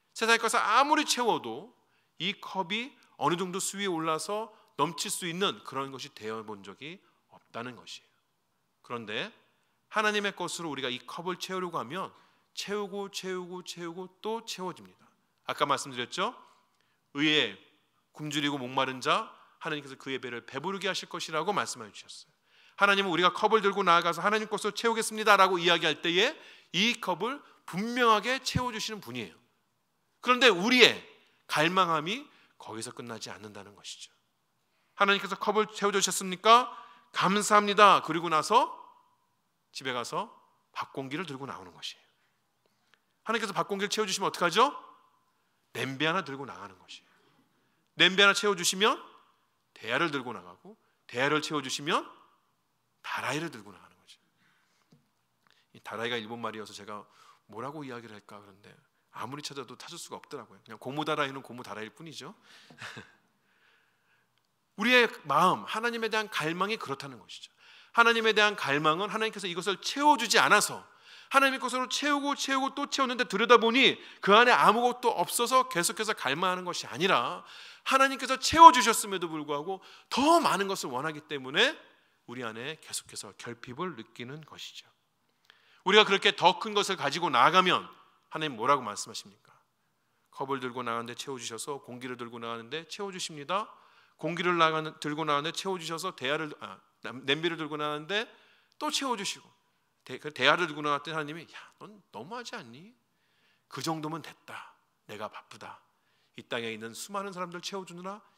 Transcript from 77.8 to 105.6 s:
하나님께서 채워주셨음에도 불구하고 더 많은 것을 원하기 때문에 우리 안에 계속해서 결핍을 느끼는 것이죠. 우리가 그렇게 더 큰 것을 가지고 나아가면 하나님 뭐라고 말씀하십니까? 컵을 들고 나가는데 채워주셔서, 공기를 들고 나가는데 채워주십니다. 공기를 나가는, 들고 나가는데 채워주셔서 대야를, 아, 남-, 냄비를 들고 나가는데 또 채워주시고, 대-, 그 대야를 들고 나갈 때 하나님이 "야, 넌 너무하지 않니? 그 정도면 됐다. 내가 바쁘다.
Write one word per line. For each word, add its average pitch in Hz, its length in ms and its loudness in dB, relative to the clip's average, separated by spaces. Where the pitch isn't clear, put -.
하나님께서 269 560 2
채워주셨음에도 226 920 8
불구하고 156 540 -6
더 311 280 6
많은 190 300 2
것을 185 220 -4
원하기 147 320 -6
때문에 151 540 0
우리 120 180 -10
안에 120 380 -8
계속해서 - 540 -12
결핍을 127 600 -12
느끼는 123 460 -16
것이죠. - 440 -18
우리가 202 200 8
그렇게 196 320 2
더 180 240 4
큰 214 120 -6
것을 190 240 0
가지고 147 340 -2
나아가면 156 580 6
하나님 156 280 -6
뭐라고 131 260 2
말씀하십니까? 101 720 -12
컵을 135 300 -6
들고 123 220 -8
나가는데 117 320 -6
채워주셔서, 127 680 -12
공기를 123 340 -12
들고 117 220 -12
나가는데 117 500 -10
채워주십니다. 185 800 -8
공기를 175 400 -2
나가는, 156 440 2
들고 151 240 -4
나가는데 151 280 0
채워주셔서 165 640 -6
대야를, 151 440 -4
아, 104 180 -14
남-, 120 220 -12
냄비를 160 320 0
들고 151 200 -8
나가는데 151 560 -6
또 302 120 -6
채워주시고, 226 640 -6
대-, 127 140 -12
그 151 140 -12
대야를 151 340 4
들고 151 160 -8
나갈 143 200 -2
때 160 80 -10
하나님이 156 440 -8
"야, - 240 -20
넌 196 240 -20
너무하지 226 440 -14
않니? 160 380 -18
그 139 140 -10
정도면 160 400 -6
됐다. - 520 -20
내가 107 220 -12
바쁘다. - 540 -18